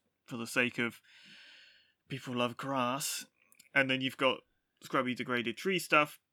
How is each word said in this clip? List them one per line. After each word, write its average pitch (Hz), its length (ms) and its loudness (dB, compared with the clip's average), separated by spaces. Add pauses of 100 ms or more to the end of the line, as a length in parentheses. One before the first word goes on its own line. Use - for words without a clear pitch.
(240)
for 131 120 -10
the 117 100 -6
sake 123 320 0
of 117 220 -2 (1080)
people 131 260 -8
love 120 220 0
grass, 135 680 -2 (480)
and 135 160 4
then 131 100 2
you've 131 160 -4
got 131 220 4 (440)
scrubby, 127 320 0
degraded 117 420 -2
tree 190 220 -2
stuff, 151 400 2 (140)